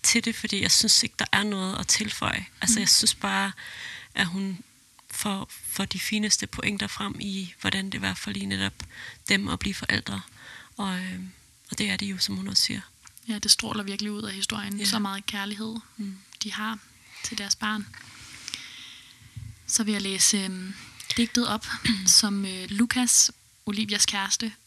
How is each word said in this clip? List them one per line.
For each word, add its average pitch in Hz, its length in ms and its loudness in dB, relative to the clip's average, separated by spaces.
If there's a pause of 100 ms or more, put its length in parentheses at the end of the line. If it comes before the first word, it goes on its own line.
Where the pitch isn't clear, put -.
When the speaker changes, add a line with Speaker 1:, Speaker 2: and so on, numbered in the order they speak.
Speaker 1:
til - 220 4
det, 226 120 0
fordi 202 260 0
jeg 180 80 2
synes - 320 8
ikke, 226 160 -2
der 208 140 4
er 202 100 4
noget 190 360 -2
at - 80 -4
tilføje. - 600 0 (140)
Altså, 220 160 4
Speaker 2:
Mm. 214 40 2
Speaker 1:
jeg 190 80 4
synes - 260 6
bare, 196 380 0 (640)
at 190 120 2
hun 190 320 -4 (520)
får, 196 400 -4 (180)
får - 160 -2
de 190 160 -6
fineste 208 460 0
pointer 202 400 -2
frem 202 340 -6
i, 190 400 -6
hvordan 190 300 -2
det - 120 -4
var 95 120 0
for - 160 -6
lige 98 160 -4
netop 98 260 -2 (560)
dem 196 200 2
at 190 100 -2
blive 202 160 -2
forældre. - 460 -2 (560)
Og, 190 220 -2
øhm, 185 320 -6 (400)
og - 80 -8
det 208 120 0
er 185 60 0
det 202 100 -4
jo, 190 120 -4
som - 180 0
hun 196 120 -6
også 196 140 4
siger. - 180 0 (480)
Speaker 2:
Ja, 214 100 -2
det 208 120 0
stråler 214 320 4
virkelig 202 300 -4
ud 208 100 -6
af 208 120 -6
historien. 202 440 -4
Speaker 1:
Ja. 202 60 -2
Speaker 2:
Så 214 140 2
meget 196 280 -2
kærlighed, 208 500 -4 (200)
Speaker 1:
Mm. 196 220 -8 (240)
Speaker 2:
de 214 100 -6
har 214 260 -6 (460)
til 214 140 -6
deres 202 180 -2
barn. 214 300 -2 (1800)
Så - 180 0
vil 214 80 0
jeg 196 100 -2
læse, 190 340 4
øhm, 190 380 -4 (440)
digtet 240 300 4
op, 214 180 -2 (240)
<clears throat> 190 300 6
som, 202 260 0
øh, 185 240 -6
Lukas, 240 600 4 (360)
Olivias 208 400 2
kæreste 202 460 2 (140)